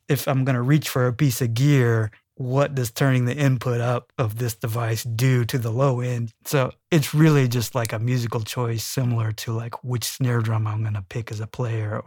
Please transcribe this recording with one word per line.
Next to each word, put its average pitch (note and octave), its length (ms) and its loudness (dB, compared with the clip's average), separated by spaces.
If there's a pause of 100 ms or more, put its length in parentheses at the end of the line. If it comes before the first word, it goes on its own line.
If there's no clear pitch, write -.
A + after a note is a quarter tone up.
if C#3 180 0
I'm C3 200 2
gonna B2+ 160 0
reach C#3 260 2
for B2 200 0
a B2 60 0
piece C3 280 0
of A#2 120 0
gear, A#2+ 580 4 (240)
what C#3 380 0
does B2 160 -2
turning C3 360 2
the B2 120 0
input C3 420 2
up B2 380 -2
of A2 220 -2
this A#2+ 160 -4
device A2+ 480 -4
do B2 420 2
to C3 140 -4
the A2+ 100 -4
low B2+ 300 2
end? A#2+ 320 -4 (140)
So C3 260 0 (180)
it's D#3 240 2
really D3+ 340 6
just, A#2+ 280 -2
like, A#2 180 0
a A2 60 -4
musical A#2+ 420 -2
choice A#2 420 -4
similar A#2 500 -2
to, - 200 -8
like, A2+ 300 -8
which B2 220 -4
snare A#2+ 360 -2
drum A2 240 0
I'm G#2+ 180 -4
gonna G#2+ 240 -4
pick A2 240 -8
as A2 80 -8
a A2 60 -6
player A2+ 600 -4